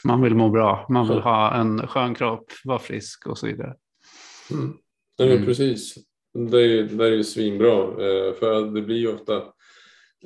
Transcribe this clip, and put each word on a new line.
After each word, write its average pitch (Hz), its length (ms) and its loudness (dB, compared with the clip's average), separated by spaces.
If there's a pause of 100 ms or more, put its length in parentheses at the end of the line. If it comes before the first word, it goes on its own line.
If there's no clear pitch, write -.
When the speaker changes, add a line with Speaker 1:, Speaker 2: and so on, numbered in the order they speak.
Speaker 1:
Man 123 180 2
vill 113 140 4
må 113 140 4
bra, 107 400 2
man 123 180 2
vill 110 100 2
Speaker 2:
Ja. 104 60 -2
Speaker 1:
ha 110 320 2
en 110 320 -2
skön 123 280 -2
kropp, 113 360 -4 (120)
vara 131 160 -2
frisk - 480 -12
och 107 100 -8
så 113 100 -8
vidare. 117 280 -8 (760)
Speaker 2:
Mm. 143 220 -6 (460)
Nej, 127 80 4
men 127 100 6
Speaker 1:
Mm. 101 80 -2
Speaker 2:
precis. 123 500 -2 (560)
Det 123 100 6
är, 117 220 4
det 107 220 -2
är 113 60 4
ju 110 120 2
svinbra, 107 580 0
eh, 95 520 -2
för 107 420 -2
det 107 60 -2
blir 110 160 -4
ju 113 160 -2
ofta, 101 300 -6 (840)